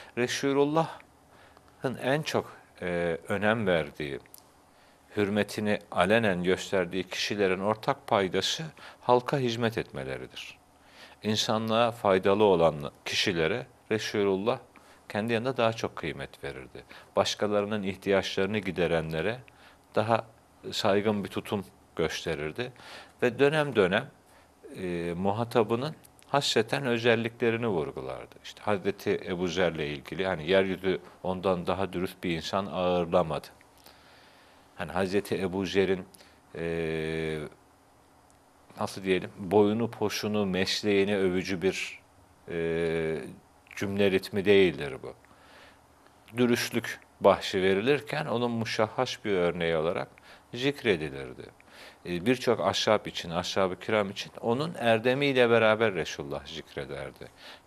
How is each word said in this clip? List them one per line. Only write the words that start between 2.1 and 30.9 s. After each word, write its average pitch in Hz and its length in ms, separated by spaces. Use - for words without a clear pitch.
çok, 117 240
e, 87 360
önem 104 400
verdiği, 73 520
hürmetini 104 640
alenen 95 520
gösterdiği 92 600
kişilerin 95 560
ortak 107 480
paydası 95 560
halka 123 360
hizmet 117 400
etmeleridir. 131 800
İnsanlığa 110 680
faydalı 101 520
olan 80 480
kişilere 95 600
Resulullah 107 680
kendi 110 240
yanında 120 240
daha 113 160
çok - 220
kıymet - 480
verirdi. 65 400
Başkalarının 104 680
ihtiyaçlarını 98 760
giderenlere 82 800
daha 113 300
saygın 101 520
bir 95 60
tutum 101 360
gösterirdi. 80 760
Ve 120 180
dönem 143 360
dönem, 104 320
e, 87 360
muhatabının 113 800
hasreten 139 580
özelliklerini 117 800
vurgulardı. 67 760
İşte - 180
Hazreti 98 640
Ebu 92 200
Zer'le 82 320
ilgili, 76 460
hani 82 240
yeryüzü 95 500